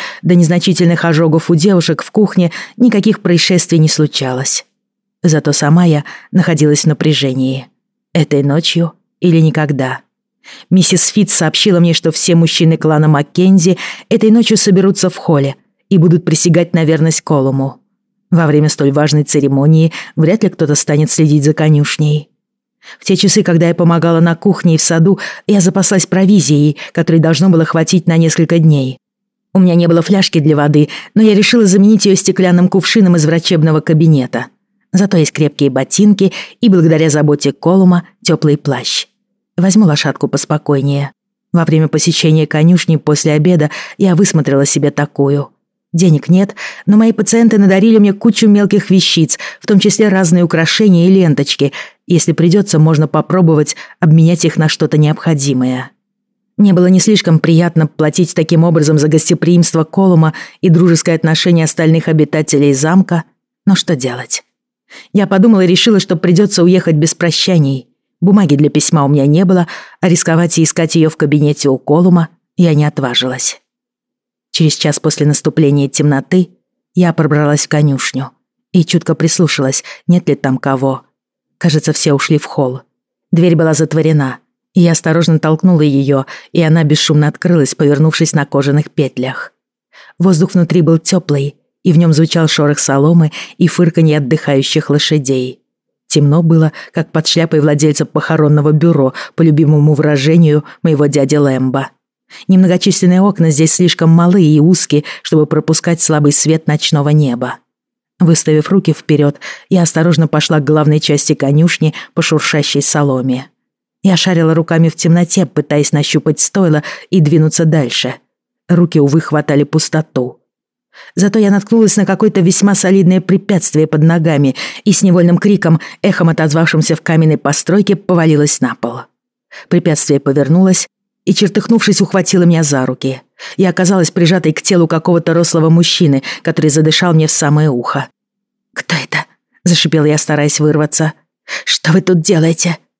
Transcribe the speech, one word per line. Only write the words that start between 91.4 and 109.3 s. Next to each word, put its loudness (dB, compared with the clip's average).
и 2
в 2
нем 4
звучал 0
шорох -2
соломы 0
и 2
фырканье 0
отдыхающих -2
лошадей. -4
Темно 2
было, 2
как -8
под -4
шляпой -2
владельца 0
похоронного 0
бюро, 0
по 0
любимому 2
выражению 2
моего 0
дяди 0
Лэмбо. -2
Немногочисленные 2
окна 0
здесь 0
слишком 0
малы 4
и 4
узкие, 0
чтобы 0
пропускать -2
слабый 0
свет -2
ночного -2
неба. -2
Выставив 0
руки 0
вперед, -2